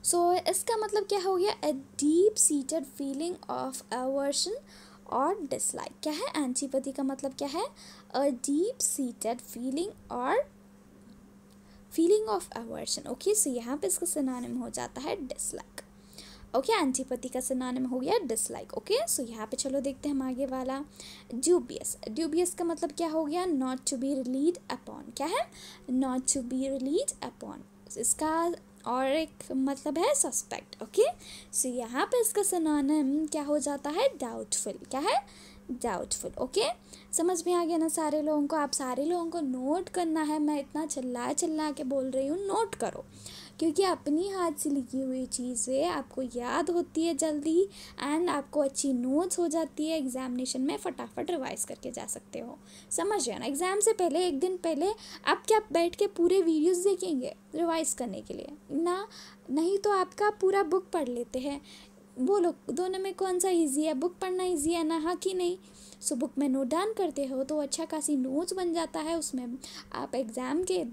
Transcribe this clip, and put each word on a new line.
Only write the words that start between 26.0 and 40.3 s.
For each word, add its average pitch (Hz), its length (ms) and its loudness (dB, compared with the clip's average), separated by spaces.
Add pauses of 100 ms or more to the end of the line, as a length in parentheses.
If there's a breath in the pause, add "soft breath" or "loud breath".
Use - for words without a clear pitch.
to 262 220 0
be 262 360 -2
relied 320 440 0
upon। - 340 -10 (400)
इसका 320 540 2 (360)
और 254 200 0
एक 302 440 -2
मतलब 269 460 0
है 494 180 4
suspect। - 680 -4
okay, 392 200 4 (500 loud breath)
so - 120 0
यहाँ 247 400 -2
पे 480 160 4
इसका 415 220 2
सिनोनिम 302 840 4
क्या 294 180 -2
हो 294 160 4
जाता 285 300 -2
है? 403 180 2
Doubtful। 226 680 -2
क्या - 260 -6
है? 494 260 2 (460 loud breath)
doubtful। - 680 -4
ओके, 262 240 2 (500 loud breath)
समझ 330 340 2
में 359 60 4
आ 349 120 4
गया 330 120 2
ना 320 100 4
सारे 302 340 0
लोगों 294 260 2
को? 320 80 0
आप 285 160 2
सारे 262 340 0
लोगों 339 240 0
को 339 100 -4
note 277 500 0
करना 320 320 0
है, 302 180 0